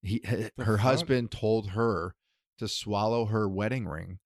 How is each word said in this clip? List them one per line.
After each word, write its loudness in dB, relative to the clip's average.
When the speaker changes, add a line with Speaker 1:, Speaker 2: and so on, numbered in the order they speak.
Speaker 1:
He, -2
h-, -2
Speaker 2:
The -4
Speaker 1:
her 4
Speaker 2:
fuck? 4
Speaker 1:
husband 2
told 0
her 0
to -6
swallow 0
her 0
wedding -2
ring. -8